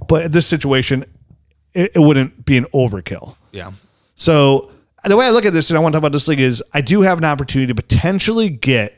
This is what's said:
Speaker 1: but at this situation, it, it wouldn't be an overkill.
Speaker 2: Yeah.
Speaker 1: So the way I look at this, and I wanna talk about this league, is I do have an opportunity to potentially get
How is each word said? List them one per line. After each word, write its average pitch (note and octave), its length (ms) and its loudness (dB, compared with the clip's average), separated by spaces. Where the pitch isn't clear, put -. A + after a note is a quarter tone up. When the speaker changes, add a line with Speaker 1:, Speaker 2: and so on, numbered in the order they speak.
Speaker 1:
but D#3+ 140 2
at E3 100 -6
this E3+ 140 2
situation, C3+ 580 -2
it, F3+ 200 -2
it F3+ 60 0
wouldn't C#3 460 2
be C#3 100 2
an B2 160 0
overkill. G#2+ 640 -4
Speaker 2:
Yeah. F#2+ 200 -16
Speaker 1:
So C#3 580 2
the G3+ 120 2
way B3+ 100 2
I B3 40 2
look A3+ 140 2
at G3+ 80 0
this, D#3+ 180 -2
and E3 60 0
I D#3 40 2
wanna D#3+ 120 0
talk D#3 80 0
about D3 120 0
this C#3 140 -2
league, D3 140 0
is B2+ 220 0
I C#3+ 60 -2
do F3+ 220 2
have F#3 160 2
an E3 60 -2
opportunity C3+ 480 -2
to - 20 -4
potentially G3 760 0
get A#2+ 500 -2